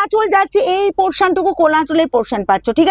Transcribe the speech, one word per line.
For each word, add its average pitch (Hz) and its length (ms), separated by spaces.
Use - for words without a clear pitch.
আঁচল 427 220
যাচ্ছে 392 240
এই 403 80
পোর্শনটুকু, 370 520
কোল 311 200
আঁচলের 320 340
পোর্শন 220 340
পাচ্ছ, 190 160
ঠিক 330 120